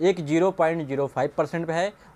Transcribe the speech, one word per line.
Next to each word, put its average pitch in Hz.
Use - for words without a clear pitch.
एक 175
ज़ीरो 165
पॉइंट 165
ज़ीरो 139
फ़ाइव 143
परसेंट 165
पे 165
है 180